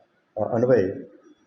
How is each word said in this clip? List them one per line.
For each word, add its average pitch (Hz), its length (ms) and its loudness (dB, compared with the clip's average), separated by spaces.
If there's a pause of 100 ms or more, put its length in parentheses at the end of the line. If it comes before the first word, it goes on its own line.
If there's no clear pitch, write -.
(380)
અ, 107 60 -2
અન્વયે 117 500 2 (540)